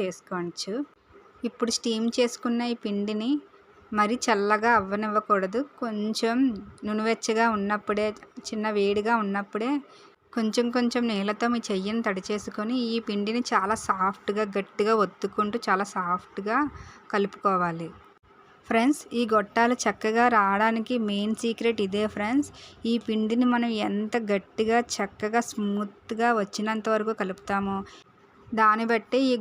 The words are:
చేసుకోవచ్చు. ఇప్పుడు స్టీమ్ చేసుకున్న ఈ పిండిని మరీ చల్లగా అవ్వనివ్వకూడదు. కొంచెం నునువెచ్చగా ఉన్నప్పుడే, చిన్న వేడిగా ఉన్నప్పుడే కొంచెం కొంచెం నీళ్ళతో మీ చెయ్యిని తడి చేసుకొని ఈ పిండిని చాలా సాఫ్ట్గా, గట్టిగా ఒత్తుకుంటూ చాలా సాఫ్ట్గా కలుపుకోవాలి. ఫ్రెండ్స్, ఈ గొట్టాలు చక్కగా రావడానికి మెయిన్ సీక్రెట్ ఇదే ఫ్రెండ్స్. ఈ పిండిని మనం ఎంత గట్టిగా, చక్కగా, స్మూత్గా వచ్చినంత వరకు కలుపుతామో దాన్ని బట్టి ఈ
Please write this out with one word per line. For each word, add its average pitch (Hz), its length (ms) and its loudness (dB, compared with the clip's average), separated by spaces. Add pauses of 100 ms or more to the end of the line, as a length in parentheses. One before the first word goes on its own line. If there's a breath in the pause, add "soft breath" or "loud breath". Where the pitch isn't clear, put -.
చేసుకోవచ్చు. 180 720 -6 (760)
ఇప్పుడు 233 280 -4
స్టీమ్ 226 280 -2 (120)
చేసుకున్న 240 440 0 (120)
ఈ - 100 -2
పిండిని 214 460 -4 (720)
మరీ 208 160 2 (120)
చల్లగా 214 520 2
అవ్వనివ్వకూడదు. 208 840 0 (200)
కొంచెం 220 560 -2 (500)
నునువెచ్చగా 220 600 0 (100)
ఉన్నప్పుడే, 208 500 0 (420)
చిన్న 214 280 -4
వేడిగా 208 380 2 (100)
ఉన్నప్పుడే 202 440 -4 (680 loud breath)
కొంచెం 233 300 0 (100)
కొంచెం 240 340 0
నీళ్ళతో 208 440 -2
మీ 233 120 -2
చెయ్యిని 208 400 -2
తడి 190 220 -2
చేసుకొని 214 480 -4 (180)
ఈ - 20 -2 (120)
పిండిని 214 420 -2
చాలా 214 260 2 (120)
సాఫ్ట్గా, 202 580 -2 (100)
గట్టిగా 202 380 0 (100)
ఒత్తుకుంటూ 208 640 -4
చాలా 196 180 2 (100)
సాఫ్ట్గా 190 600 -2 (560 loud breath)
కలుపుకోవాలి. 180 760 0 (800)
ఫ్రెండ్స్, 240 320 4 (180)
ఈ 240 40 2 (100)
గొట్టాలు 233 500 4
చక్కగా 220 420 2 (120)
రావడానికి 220 580 2 (140)
మెయిన్ 208 340 0
సీక్రెట్ 226 440 0
ఇదే 208 180 0 (100)
ఫ్రెండ్స్. 233 340 0 (420 loud breath)
ఈ 240 40 4 (120)
పిండిని 220 460 2
మనం 240 160 0 (200)
ఎంత 214 260 -2 (160)
గట్టిగా, 220 480 0 (160)
చక్కగా, 214 460 -2 (100)
స్మూత్గా 208 760 -2 (120)
వచ్చినంత 214 540 -4
వరకు 214 260 -2
కలుపుతామో 196 560 -4 (800 loud breath)
దాన్ని 220 320 4
బట్టి 233 280 0 (100)
ఈ 254 120 4